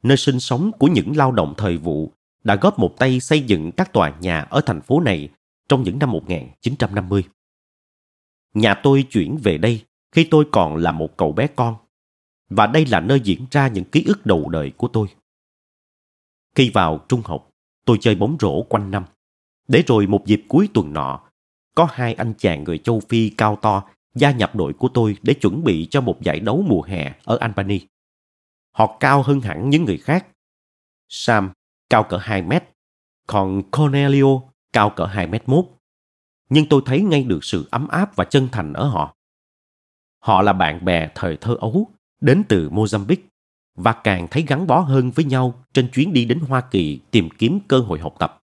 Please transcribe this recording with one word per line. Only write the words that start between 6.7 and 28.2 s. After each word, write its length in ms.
trăm 200
năm 140
mươi. 140
Nhà 200
tôi 200
chuyển 340
về 200
đây 280
khi 200
tôi 200
còn 240
là 160
một 260
cậu 140
bé 160
con, 280
và 180
đây 180
là 140
nơi 200
diễn 320
ra 160
những 180
ký 220
ức 180
đầu 240
đời 280
của 100
tôi. 200
Khi 140
vào 380
trung 180
học, 240
tôi 160
chơi 140
bóng 240
rổ 220
quanh 300
năm. 140
Để 200
rồi 200
một 180
dịp 220
cuối 260
tuần 200
nọ, 280
có 160
hai 220
anh 240
chàng 260
người 140
châu 220
Phi 200
cao 320
to 220
gia 160
nhập 240
đội 180
của 200
tôi 280
để 120
chuẩn 300
bị 280
cho 100
một 200
giải 180
đấu 280
mùa 140
hè 420
ở 140
Albany. 420